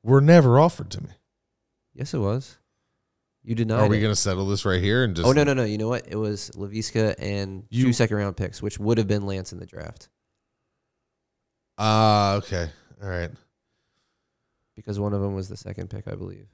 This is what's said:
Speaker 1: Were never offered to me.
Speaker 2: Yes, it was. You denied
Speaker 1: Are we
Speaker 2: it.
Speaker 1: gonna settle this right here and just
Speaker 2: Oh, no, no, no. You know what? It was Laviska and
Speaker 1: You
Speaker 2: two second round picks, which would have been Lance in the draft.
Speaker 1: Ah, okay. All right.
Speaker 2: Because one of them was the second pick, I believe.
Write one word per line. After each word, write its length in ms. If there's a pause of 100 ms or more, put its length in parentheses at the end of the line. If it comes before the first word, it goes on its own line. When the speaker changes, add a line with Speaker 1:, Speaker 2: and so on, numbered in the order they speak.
Speaker 1:
Were 200
never 380
offered 320
to 120
me. 60 (840)
Speaker 2:
Yes, 220
it 40
was. 380 (840)
You 100
denied 320
Speaker 1:
Are 40
we 100
Speaker 2:
it. 20
Speaker 1:
gonna 140
settle 320
this 180
right 160
here 220
and 120
just 120
Speaker 2:
Oh, 60
no, 100
no, 100
no. 120
You 120
know 100
what? 200
It 80
was 400
Laviska 640
and 500
Speaker 1:
You 160
Speaker 2:
two 80
second 240
round 200
picks, 240
which 180
would 180
have 100
been 200
Lance 260
in 60
the 60
draft. 440 (1700)
Speaker 1:
Ah, 580
okay. 340 (340)
All 60
right. 200 (1500)
Speaker 2:
Because 240
one 140
of 80
them 140
was 140
the 80
second 320
pick, 180
I 80
believe. 380